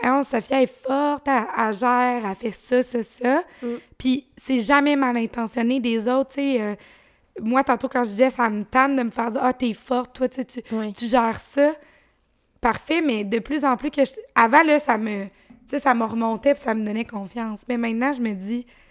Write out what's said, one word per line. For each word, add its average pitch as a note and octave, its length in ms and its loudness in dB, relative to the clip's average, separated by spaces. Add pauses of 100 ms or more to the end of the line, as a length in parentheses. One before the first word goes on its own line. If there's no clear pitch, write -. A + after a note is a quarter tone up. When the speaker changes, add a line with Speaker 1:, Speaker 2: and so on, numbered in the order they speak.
Speaker 1:
Voyons, C4 220 2
Sophia C4+ 380 0
est B3 40 4
forte, C#4+ 640 -2
elle, B3 160 2 (140)
elle A3 160 0
gère, B3 520 2
elle F#3+ 80 -4
fait G#3+ 180 -6
ça, B3 300 0
ça, A#3+ 200 -4
ça. » B3+ 400 0 (200)
Speaker 2:
Mm. B3 40 -4 (320)
Speaker 1:
Puis C4 280 0 (120)
c'est C4 220 0
jamais C#4+ 360 4
mal B3+ 220 0
intentionné A#3 640 -2
des A3+ 280 0
autres, C4 220 0
tu - 100 -12
sais. C4+ 220 0
Euh, G#3 120 -4 (680)
moi, B3 200 2
tantôt, C4 260 0
quand B3 160 0
je A3+ 60 -2
disais, A#3+ 200 4
ça A#3+ 180 0
me G#3 160 -4
tanne C4+ 320 2
de B3+ 60 0
me A3+ 80 -2
faire A#3 220 -4
dire, « A#3+ 120 -2
Ah, B3+ 80 4
t'es B3 220 -2
forte, - 400 -4
toi, B3+ 140 -2
tu - 80 -20
sais, C4 80 -6 (180)
tu, - 120 -10
Speaker 2:
Ouais. G#3+ 180 -4
Speaker 1:
tu A#3+ 120 -6
gères A3+ 340 2
ça. » C#4+ 340 2 (880)
Parfait, D4 400 0
mais A#3 220 0
de G#3 140 -2
plus C#4 260 -4
en C4 120 2
plus D4 140 -6
que C#4+ 140 2
je, - 80 -2 (220)
avant, A#3 280 6
là, D4+ 160 6
ça C#4 180 0
me, G#3+ 300 -4
tu F#3+ 40 -14 (360)
sais, C#4+ 120 -4
ça C4 160 2
me A#3 100 0
remontait A3+ 500 0
puis - 80 -10
ça A3+ 120 -2
me A3 120 -4
donnait A3 180 -4
confiance. G#3+ 640 -10
Mais B3 80 -2
maintenant, A#3 380 -2
je B3 80 -6
me A3 100 -2
dis, « G#3 320 -6 (260)